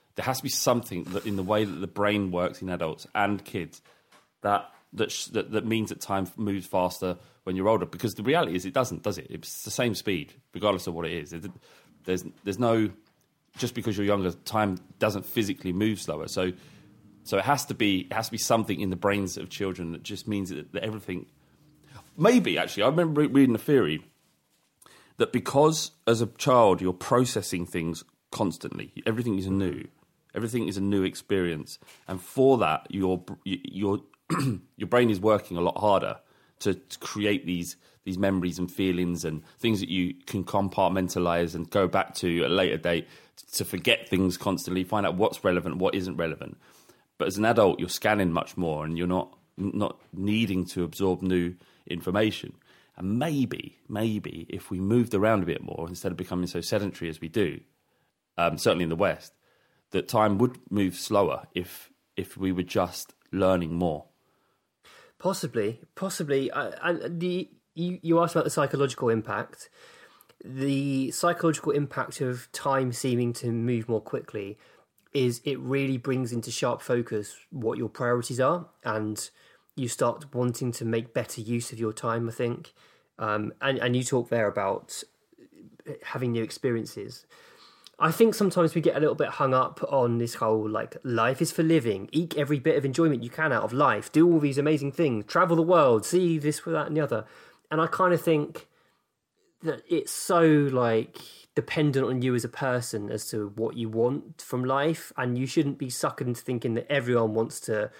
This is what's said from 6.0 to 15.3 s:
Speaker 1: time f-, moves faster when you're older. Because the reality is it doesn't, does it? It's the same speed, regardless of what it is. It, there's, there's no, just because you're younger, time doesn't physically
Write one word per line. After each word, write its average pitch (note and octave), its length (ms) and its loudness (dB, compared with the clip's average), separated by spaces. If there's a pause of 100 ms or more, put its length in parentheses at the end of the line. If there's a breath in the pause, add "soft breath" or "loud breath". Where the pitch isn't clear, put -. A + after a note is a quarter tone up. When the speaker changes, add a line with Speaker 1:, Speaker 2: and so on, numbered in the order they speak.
Speaker 1:
time G2 280 -2
f-, - 100 -16
moves G2+ 280 -4
faster F2+ 500 -2 (260 soft breath)
when F#2 140 -4
you're F#2+ 120 0
older. G#2+ 180 2
Because F2+ 280 -6
the A2 80 -8
reality C3 320 0
is F2+ 100 -4
it F#2 100 -6
doesn't, B2 280 -2
does F#2 160 -4
it? - 100 -14
It's - 360 -14
the - 80 -10
same A#2+ 240 0
speed, F2 380 -6 (200)
regardless F#2+ 320 0
of F2 80 -4
what E2 120 -4
it D#2+ 80 -6
is. D#2 180 -8
It, E2+ 180 -12 (540 soft breath)
there's, F#2 200 -2 (200)
there's G2 160 -2
no, A2+ 300 4 (680)
just - 180 -4
because G#2+ 220 -4
you're G2+ 100 0
younger, G2 240 2
time G2+ 480 0 (220)
doesn't G2+ 260 0
physically F#2+ 460 -4